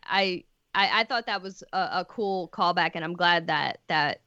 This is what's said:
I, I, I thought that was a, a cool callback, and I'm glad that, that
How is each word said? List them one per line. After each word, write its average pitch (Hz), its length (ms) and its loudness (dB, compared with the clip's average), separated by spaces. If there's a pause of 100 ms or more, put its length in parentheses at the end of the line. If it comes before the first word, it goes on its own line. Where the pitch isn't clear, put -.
I, 190 400 -2 (300)
I, 196 260 2
I 233 40 0
thought 233 220 -4
that 202 160 -4
was 190 200 -12 (100)
a, 185 60 -2 (140)
a 180 160 -2
cool 190 440 -4
callback, 175 420 2
and 165 100 -4
I'm 170 100 -4
glad 175 320 4
that, 147 320 0 (100)
that 147 380 0